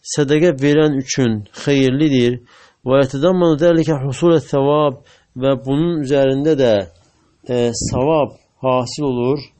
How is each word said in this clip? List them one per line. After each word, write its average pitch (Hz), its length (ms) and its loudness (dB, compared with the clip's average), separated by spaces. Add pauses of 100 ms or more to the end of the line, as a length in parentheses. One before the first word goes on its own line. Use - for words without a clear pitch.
sədəqə 151 500 0
verən 147 420 2
üçün 123 440 -2 (100)
xeyirlidir. 131 880 0 (440)
Və 135 180 2
yətədəmmanu 160 580 0
dəlikə 165 400 2
husulət 143 480 0
thəvab 143 540 0 (320)
və 135 240 0
bunun 151 420 -2
üzərində 139 560 0
də, 120 160 2 (720)
e, 123 140 -4 (180)
savab 135 580 -2 (220)
hasil 127 500 -2
olur. 127 380 -2 (160)